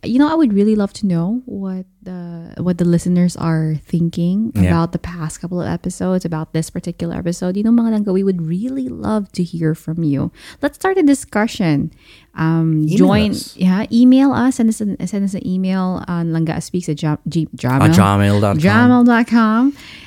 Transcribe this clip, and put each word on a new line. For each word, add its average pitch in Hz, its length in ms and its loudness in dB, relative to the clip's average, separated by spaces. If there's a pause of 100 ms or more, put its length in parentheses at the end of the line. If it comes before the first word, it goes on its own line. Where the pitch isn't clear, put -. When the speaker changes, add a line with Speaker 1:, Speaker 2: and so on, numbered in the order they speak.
Speaker 1:
you 233 160 -2
know, 294 100 4
I 320 60 0
would 311 180 2
really 202 220 2
love 202 200 -2
to - 120 -6
know 185 380 -2
what 190 420 -10 (160)
the, 175 560 -14
what 175 200 -2
the 175 60 2
listeners 175 520 2
are 160 400 -2 (100)
thinking 175 680 -2
Speaker 2:
Yeah. 202 140 2
Speaker 1:
about 170 240 2
the 175 60 -4
past 170 420 -10
couple 175 200 -6
of - 80 -4
episodes, 180 560 -4
about 160 280 -6
this 160 180 -4
particular 170 460 -8
episode. 180 400 -4
You 202 60 -4
know, 220 80 2
mga 226 340 2
langga, 202 80 -2
we 196 120 0
would 185 180 0
really 247 460 -6
love 208 440 -4
to 180 120 -4
hear 165 300 -2
from 165 280 -6
you. 143 300 -2 (280)
Let's - 160 -4
start 381 220 0
a 370 40 2
discussion. 208 920 0 (420)
Um, 160 540 0
Speaker 2:
Email 180 100 0
Speaker 1:
join, 208 320 4
Speaker 2:
us. - 260 -10
Speaker 1:
yeah, 185 360 0
email 254 400 6
us. 247 240 0
Send 226 120 2
us 220 120 -2
an, 202 160 -4 (100)
send 202 180 -4
us 196 100 -4
an - 120 -6
email 185 600 -2
on 170 240 -2
langga 160 280 -2
speaks 180 280 -6
at 156 80 -2
jam-, 151 220 -2 (100)
g-, 160 260 -2
jamel. 131 340 2
Speaker 2:
At 160 40 6
gmail 165 480 4
dot 104 160 2
com. 151 40 0
Speaker 1:
Jamel 240 460 4
dot 233 220 4
com. 226 440 2 (340)